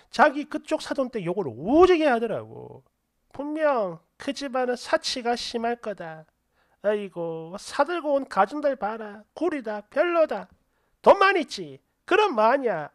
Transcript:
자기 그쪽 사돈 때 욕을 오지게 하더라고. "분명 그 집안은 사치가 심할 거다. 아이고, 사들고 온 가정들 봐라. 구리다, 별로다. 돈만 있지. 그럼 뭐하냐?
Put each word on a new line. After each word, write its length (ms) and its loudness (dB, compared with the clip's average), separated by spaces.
자기 340 4
그쪽 380 -4
사돈 280 -4
때 140 -6
욕을 240 -2
오지게 580 4
하더라고. 800 -4
"분명 640 -2
그 160 -6
집안은 440 -4
사치가 600 -2
심할 400 -4
거다. 480 -12
아이고, 760 -4
사들고 560 -2
온 140 -2
가정들 480 0
봐라. 480 -10
구리다, 560 -4
별로다. 580 0
돈만 360 6
있지. 420 -8
그럼 300 2
뭐하냐? 600 2